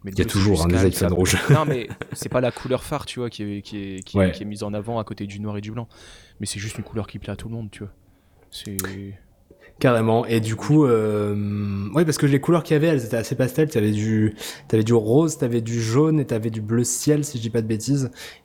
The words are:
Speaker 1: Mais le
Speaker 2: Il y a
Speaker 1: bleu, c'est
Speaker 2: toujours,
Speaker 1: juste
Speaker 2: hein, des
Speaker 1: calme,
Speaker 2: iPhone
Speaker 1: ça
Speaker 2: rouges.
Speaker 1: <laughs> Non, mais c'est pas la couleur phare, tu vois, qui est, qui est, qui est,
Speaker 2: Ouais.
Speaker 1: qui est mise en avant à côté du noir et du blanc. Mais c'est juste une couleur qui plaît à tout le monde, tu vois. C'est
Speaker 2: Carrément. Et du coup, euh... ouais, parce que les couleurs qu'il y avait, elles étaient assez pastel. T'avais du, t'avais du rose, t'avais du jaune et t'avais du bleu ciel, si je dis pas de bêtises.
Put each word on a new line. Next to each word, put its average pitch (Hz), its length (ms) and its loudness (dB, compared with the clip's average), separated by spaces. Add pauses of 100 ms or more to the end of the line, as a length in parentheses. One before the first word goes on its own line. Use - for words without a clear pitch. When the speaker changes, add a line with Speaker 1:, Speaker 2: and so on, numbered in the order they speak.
Speaker 1:
Mais 98 60 -8
le 95 60 -8
Speaker 2:
Il - 20 0
y 92 40 2
a - 20 4
Speaker 1:
bleu, - 80 -2
c'est 104 60 0
Speaker 2:
toujours, 98 180 4
Speaker 1:
juste 80 100 2
Speaker 2:
hein, - 20 4
des 90 60 4
Speaker 1:
calme, 90 140 4
Speaker 2:
iPhone 90 200 0
Speaker 1:
ça 90 60 2
Speaker 2:
rouges. 92 300 2
Speaker 1:
<laughs> - 60 -2
Non, 151 160 6
mais 127 220 -4 (240)
c'est - 160 -10
pas 127 140 0
la 123 80 2
couleur 123 340 -4
phare, 147 220 -6
tu - 140 -10
vois, 120 100 -4
qui - 120 -12
est, 101 200 -6
qui - 160 -14
est, 95 260 -10
qui - 140 -6
est, - 20 6
Speaker 2:
Ouais. 92 120 4
Speaker 1:
qui - 100 -10
est 101 40 -8
mise 104 160 -8
en 101 120 -4
avant 107 240 -4
à 107 60 -4
côté 104 220 -8
du 101 140 -10
noir 104 160 -6
et 104 60 -4
du 107 100 -10
blanc. 117 160 -8 (520)
Mais 107 60 -4
c'est - 140 -8
juste 107 160 -8
une 107 80 -8
couleur 104 220 -6
qui - 120 -14
plaît 104 140 -10
à 98 40 -6
tout - 120 -12
le 113 60 -8
monde, 113 160 -8
tu - 100 -20
vois. 98 120 -12 (580)
C'est - 260 -8 (1040)
Speaker 2:
Carrément. 117 440 4
Et 113 140 2
du 110 160 -2
coup, 151 320 4
euh... 104 1080 0
ouais, 170 100 4
parce 156 120 0
que 151 100 2
les 139 140 4
couleurs 165 220 2
qu'il - 120 0
y - 20 4
avait, 147 100 4
elles 147 180 2
étaient 113 120 -4
assez 113 180 -2
pastel. 135 340 0
T'avais 107 220 2
du, 107 460 2 (320)
t'avais 113 160 4
du 113 100 2
rose, 123 420 4
t'avais 120 240 0
du 117 220 -4
jaune 147 380 4
et 135 60 0
t'avais 113 240 -2
du 110 100 -6
bleu 113 240 0
ciel, 147 400 0
si 143 140 -8
je 110 40 -6
dis 113 80 -4
pas 117 100 0
de 110 60 -4
bêtises. 123 460 -2 (320)